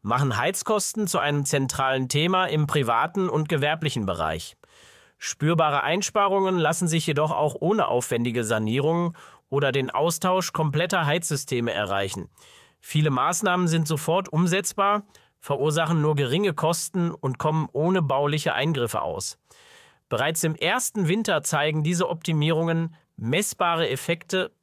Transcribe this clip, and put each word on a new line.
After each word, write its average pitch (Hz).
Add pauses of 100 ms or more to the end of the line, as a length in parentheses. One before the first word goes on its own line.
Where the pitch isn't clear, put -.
machen 120
Heizkosten 202
zu 175
einem 147
zentralen 135
Thema 180
im 156
privaten 143
und 151
gewerblichen 147
Bereich. 80 (640)
Spürbare 151
Einsparungen 190
lassen 165
sich 160
jedoch 156
auch 143
ohne 185
aufwendige 120
Sanierungen 135 (360)
oder 139
den 131
Austausch 180
kompletter 160
Heizsysteme 139
erreichen. 98 (500)
Viele 151
Maßnahmen 175
sind 160
sofort 160
umsetzbar, 196 (360)
verursachen 151
nur 151
geringe 156
Kosten 170
und -
kommen 156
ohne 175
bauliche 143
Eingriffe 131
aus. - (680)
Bereits 143
im 160
ersten 196
Winter 185
zeigen 156
diese 170
Optimierungen 165 (200)
messbare 165
Effekte 170 (120)